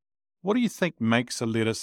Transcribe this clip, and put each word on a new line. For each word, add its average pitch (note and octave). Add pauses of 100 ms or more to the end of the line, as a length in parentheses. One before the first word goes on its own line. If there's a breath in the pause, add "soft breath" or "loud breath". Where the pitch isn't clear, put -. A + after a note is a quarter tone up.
(400)
what G3
do B3
you A#3
think -
makes A#2
a A#2+
leader, A2+